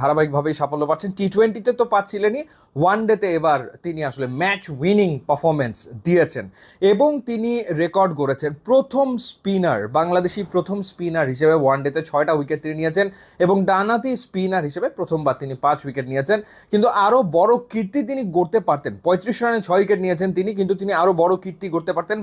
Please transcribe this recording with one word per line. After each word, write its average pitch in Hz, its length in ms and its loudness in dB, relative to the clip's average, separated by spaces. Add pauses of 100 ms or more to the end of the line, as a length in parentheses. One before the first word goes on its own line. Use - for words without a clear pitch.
ধারাবাহিকভাবেই 147 580 0
সাফল্য 147 300 -2
পাচ্ছেন। 175 280 -2
টি 196 160 -2
টোয়েন্টিতে 220 460 2
তো 233 140 2
পাচ্ছিলেনই, 208 480 0 (340)
ওয়ানডেতে 202 520 2 (120)
এবার 151 200 2 (240)
তিনি 160 260 -6
আসলে 131 180 -6 (140)
ম্যাচ 190 220 -2 (180)
উইনিং 196 280 4 (180)
পারফরম্যান্স 143 500 0 (280)
দিয়েছেন 160 400 2 (360)
এবং 208 280 4 (180)
তিনি 233 240 -2 (300)
রেকর্ড 185 380 2
গড়েছেন। 143 320 -2 (160)
প্রথম 269 400 2 (220)
স্পিনার, 175 500 0 (200)
বাংলাদেশি 180 420 0 (120)
প্রথম 180 240 -2 (120)
স্পিনার 165 440 -2
হিসেবে 156 300 4
ওয়ানডেতে 139 460 2
ছয়টা 151 240 0
উইকেট 147 300 -2
তিনি 156 180 -6
নিয়েছেন 165 260 0 (320)
এবং 175 160 4 (140)
ডানহাতি 214 420 0 (120)
স্পিনার 185 460 -2
হিসেবে 180 180 -4 (100)
প্রথমবার 160 440 -2
তিনি 135 120 -8 (100)
পাঁচ 147 220 2
উইকেট 131 260 -6
নিয়েছেন। 139 280 0 (320)
কিন্তু 208 160 4 (180)
আরও 240 140 4 (180)
বড় 208 160 4 (180)
কীর্তি 220 280 -4 (100)
তিনি 269 120 -4 (140)
গড়তে 180 240 2 (100)
পারতেন। 139 240 -2 (120)
পঁয়ত্রিশ 185 380 0
রানে 233 240 0
ছয় 180 140 2
উইকেট 202 240 0
নিয়েছেন 185 320 -2
তিনি, 202 220 -2
কিন্তু 190 220 0
তিনি 196 100 -4 (100)
আরও 185 200 4
বড় 180 220 2
কীর্তি 185 320 -10
গড়তে 170 160 -4
পারতেন 170 120 -2 (200)